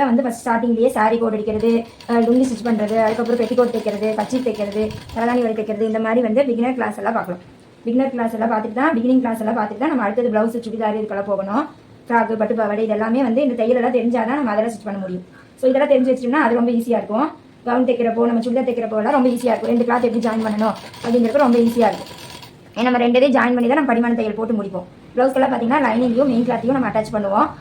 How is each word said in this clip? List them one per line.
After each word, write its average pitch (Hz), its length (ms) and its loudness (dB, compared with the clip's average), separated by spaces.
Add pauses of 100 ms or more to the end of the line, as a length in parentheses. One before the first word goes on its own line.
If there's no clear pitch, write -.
தான் 269 100 2
வந்து 240 140 2
ஃபர்ஸ்ட் 233 180 -6
ஸ்டார்டிங்லயே 233 540 2
சாரி 220 220 2
கோட் 220 180 -2
அடிக்கிறது, 214 340 0 (380)
அஹ், 233 180 2
லுங்கி 254 220 4
ஸ்டிச் 226 200 -6
பண்றது, 214 360 0
அதுக்கப்புறம் 233 360 0
பெட்டிகோட் 240 340 2
தைக்கிறது, 214 340 -2 (100)
கர்ச்சீஃப் 247 300 -2
தைக்கிறது, 214 340 -4 (320)
தலகாணி 240 300 0
வலி 220 140 -2
தைக்கிறது, 214 320 -2
இந்த 220 160 -2
மாதிரி 226 220 2
வந்து 226 200 2
பிகினர் 240 300 0
கிளாஸ் 214 240 -4
எல்லாம் 214 160 -2
பார்க்கலாம். 180 240 -8 (440)
பிகினர் 262 280 0
கிளாஸ் 226 180 -2
எல்லாம் 226 220 -2
பார்த்துட்டு 220 280 -4
தான், 311 160 2
பிகினிங் 247 260 2
கிளாஸ் 226 140 -2
எல்லாம் 220 200 -2
பார்த்துட்டு 208 260 -4
தான் 320 100 0
நம்ம 240 120 0
அடுத்தது 233 280 0
பிளவுஸ், 226 320 0
சுடிதார் 220 340 -2
இதுக்கெல்லாம் 202 320 -4
போகணும். 196 320 -2 (440)
ஃப்ராக்கு, 226 340 0
பட்டு 214 120 -2
பாவாடை, 214 300 0
இது 214 140 -2
எல்லாமே 226 300 0
வந்து 226 180 2
இந்த 240 80 0
தையல் 233 260 0
எல்லாம் 254 180 0
தெரிஞ்சாதான் 233 420 0
நம்ம 247 100 0
அதெல்லாம் 220 240 0
ஸ்டிச் - 160 -12
பண்ண 196 140 -6
முடியும். 180 200 -8 (360)
So 262 100 2
இதெல்லாம் 277 240 4
தெரிஞ்சு 254 180 4
வச்சிட்டோம்னா 254 340 0
அது 233 140 2
ரொம்ப 240 180 2
ஈஸியா 226 240 0
இருக்கும். 233 260 -2 (380)
கவுன் 240 220 2
தைக்கிறப்போ, 233 400 0
நம்ம 233 160 0
சுடிதார் 247 240 0
தைக்கிறப்போ 226 320 -2
எல்லாம் 247 180 0
ரொம்ப 254 160 4
ஈஸியா 240 180 0
இருக்கும். 220 200 -2
ரெண்டு 240 160 2
கிளாத் 240 200 2
எப்படி 226 180 -2
ஜாயின் 220 200 0
பண்ணணும் 208 280 0 (280)
அப்படிங்கிறது 240 440 2
ரொம்ப 233 200 4
ஈஸியா 226 240 2
இருக்கும். - 220 -8 (640)
ஏன்னா 226 120 0
நம்ம 247 180 2
ரெண்டு 240 140 4
இதையும் 269 180 4
ஜாயின் 240 180 4
பண்ணி 240 160 0
தான் 285 80 4
நம்ம 269 120 0
படிமான 233 280 2
தையல் 214 200 -2
போட்டு 220 200 -2
முடிப்போம். 185 260 -6 (300)
பிளவுஸ்க்கெல்லாம் 262 380 2
பாத்தீங்கன்னா 233 340 0
லைனிங்கையும் 240 460 2
மெயின் 233 160 2
கிளாத்தையும் 240 280 0
நம்ம 240 140 0
அட்டாச் 220 240 -2
பண்ணுவோம். 208 320 2 (140)